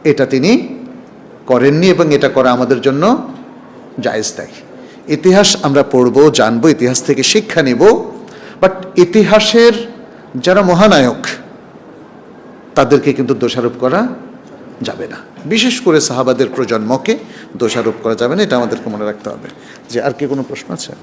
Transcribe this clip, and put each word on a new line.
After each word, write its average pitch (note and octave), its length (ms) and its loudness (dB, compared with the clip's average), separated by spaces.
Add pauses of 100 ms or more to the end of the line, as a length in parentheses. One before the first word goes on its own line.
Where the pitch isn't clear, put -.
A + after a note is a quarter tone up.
এটা C#3+ 220 2
তিনি C3+ 260 0 (960)
করেননি C#3 400 2
এবং D#3+ 260 2
এটা C3+ 160 2
করা B2+ 220 2
আমাদের B2 300 0
জন্য C3+ 220 0 (960)
জায়েজ A2 380 -6
নাই। F2 100 -12 (600)
ইতিহাস F#3 540 2
আমরা C#3 300 2
পড়ব, B2+ 420 4
জানব, A#2 340 2
ইতিহাস B2+ 360 0
থেকে C#3 200 -2
শিক্ষা G#3+ 380 0
নিব, B2+ 200 0 (800)
but F#3 120 2 (220)
ইতিহাসের G#3+ 800 4 (600)
যারা F3+ 260 2
মহানায়ক, F3 600 4 (1500)
তাদেরকে C#3 380 2
কিন্তু A#2+ 200 -2
দোষারোপ A#2 460 -2
করা D#3+ 280 0 (760)
যাবে - 260 -10
না, - 100 -16 (280)
বিশেষ A3+ 360 -2
করে D#3 200 2
সাহাবাদের B2+ 540 -2
প্রজন্মকে A#2+ 600 -2 (400)
দোষারোপ A2+ 360 -2 (100)
করা A2+ 120 -2
যাবে A#2+ 200 -2
না। G#3 80 0
এটা B2+ 140 -2
আমাদেরকে A#2 320 -6
মনে G#2 160 -8
রাখতে G#2 240 -8
হবে। - 180 -16 (420)
যে A#2+ 120 -4
আর C3+ 100 -2
কি C#3+ 160 -6
কোনো C3+ 160 -4
প্রশ্ন - 300 -12
আছে? - 180 -12 (120)